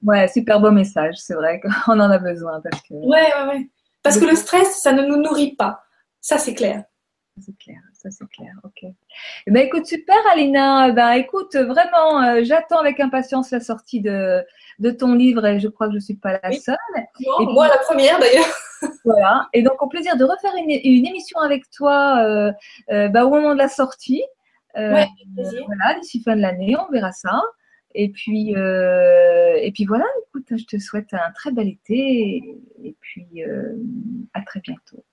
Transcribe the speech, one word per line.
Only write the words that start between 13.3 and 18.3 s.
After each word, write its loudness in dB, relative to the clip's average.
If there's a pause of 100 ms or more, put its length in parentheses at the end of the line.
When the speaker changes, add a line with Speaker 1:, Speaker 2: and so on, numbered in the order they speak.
Speaker 1:
la -4
sortie -8
de, -2 (320)
de -2
ton 0
livre 4
et 2
je -4
crois -6
que -4
je -4
suis -10
pas -6
la -6
Speaker 2:
Oui. -6
Speaker 1:
seule. -6 (200)
Speaker 2:
Non, -6
Speaker 1:
Et 0
Speaker 2:
moi 6
Speaker 1:
puis, 6
Speaker 2:
la 2
première 2
d'ailleurs. 6 (360)